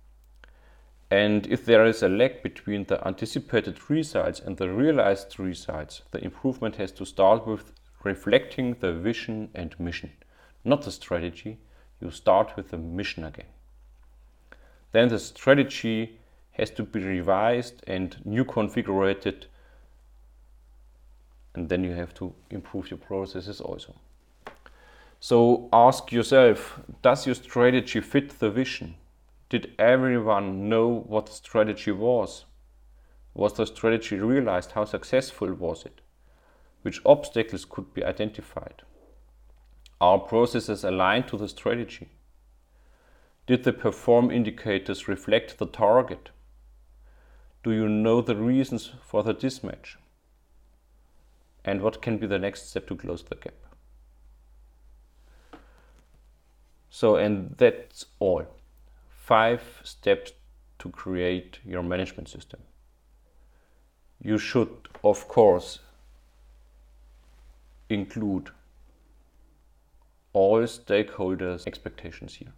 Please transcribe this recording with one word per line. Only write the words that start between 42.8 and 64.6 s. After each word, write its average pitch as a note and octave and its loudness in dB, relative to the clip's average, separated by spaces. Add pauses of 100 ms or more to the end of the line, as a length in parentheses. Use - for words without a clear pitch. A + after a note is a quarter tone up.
Did B2+ 0
the B2 4
perform A#2 2
indicators G#2 -4
reflect G#2 -2
the G2+ -4
target? A2 2 (1300)
Do A2+ -2
you A2 0
know A2+ 2
the A2+ -2
reasons B2 -2 (120)
for G#2+ -2
the G#2+ 0
mismatch? - -8 (1700)
And G2 -4
what G#2+ -4
can A2+ -4
be G#2 -4
the G2 -2
next G2 -8
step - -8
to F#2 -8
close F2 -10
the - -14
gap? - -16 (3250)
So, G#2+ 4
and G2 -2
that's - 0 (120)
all. F2+ 0 (640)
Five A#2 0
steps - -2 (460)
to F#2 -14
create F2+ -4
your F2+ -8
management F2+ -6
system. - -20 (1600)
You G#2 0
should, A2+ 0 (340)